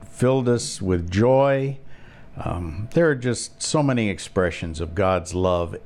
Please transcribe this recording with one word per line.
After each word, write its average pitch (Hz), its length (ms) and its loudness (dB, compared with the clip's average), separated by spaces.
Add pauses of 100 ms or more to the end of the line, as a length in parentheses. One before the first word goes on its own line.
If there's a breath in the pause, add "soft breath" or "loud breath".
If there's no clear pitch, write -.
filled 127 440 2
us - 320 -2
with 90 280 0
joy. 135 680 4 (580 loud breath)
Um, 85 600 -6
there 165 160 4
are 139 40 2
just 120 460 -4
so 156 220 0
many 120 260 2
expressions 85 720 -2
of 80 140 -6
God's 92 400 0
love 90 400 0 (100)